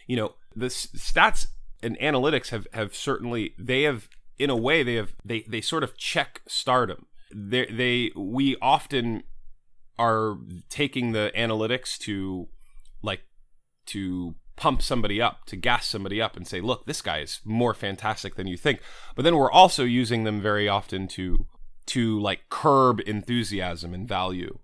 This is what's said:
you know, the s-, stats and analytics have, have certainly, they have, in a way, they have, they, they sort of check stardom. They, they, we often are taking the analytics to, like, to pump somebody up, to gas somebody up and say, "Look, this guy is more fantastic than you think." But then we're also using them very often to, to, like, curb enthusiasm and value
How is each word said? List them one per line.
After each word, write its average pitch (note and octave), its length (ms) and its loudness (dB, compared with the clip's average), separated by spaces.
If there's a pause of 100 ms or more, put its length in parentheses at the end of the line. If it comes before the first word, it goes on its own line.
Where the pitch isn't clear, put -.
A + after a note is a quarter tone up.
you B2 100 0
know, - 160 -2 (220)
the B2 120 -4
s-, - 200 -6
stats - 600 6 (360)
and A2+ 160 -4
analytics C#3 500 2
have, A2 240 -6
have G#2+ 220 -6
certainly, A#2+ 640 -4
they B2+ 240 0
have, C3+ 260 0 (280)
in C#3+ 120 0
a B2+ 60 2
way, C3+ 280 2
they A#2+ 120 0
have, A2 180 0 (100)
they, A2 240 -4
they A2 140 -4
sort D#3+ 200 -2
of - 160 -4
check - 480 -2
stardom. B2 600 0 (280)
They, G#2+ 340 -2
they, A#2+ 500 0
we B2 440 0
often A#2+ 600 0 (760)
are A2 400 2 (320)
taking C3 440 -2
the G#2+ 240 0
analytics A2+ 640 0
to, F#2+ 500 -6 (520)
like, G2+ 200 -6 (640)
to F2+ 480 -4 (220)
pump C3+ 240 2
somebody A2 400 2
up, - 240 0
to - 100 -12
gas A#2+ 300 2
somebody G2+ 360 -4
up G#2+ 140 -2
and E2+ 100 -10
say, F#2 140 -6
"Look, A2+ 260 -2
this - 160 -6
guy D#2+ 180 -2
is - 260 -8
more A2+ 280 2
fantastic G2+ 640 -6
than F#2+ 120 -6
you F2+ 100 -6
think." C3+ 240 0 (340)
But B2 80 -2
then E3+ 140 6
we're C3 140 4
also F3 340 8
using A#2+ 400 2
them G#2 160 0
very G#2 260 2
often G2 420 -2
to, F2+ 360 4 (420)
to, A2 320 2
like, G2 300 -2
curb C3 560 6
enthusiasm G2+ 880 -2
and F#2 120 -8
value F#2 580 -4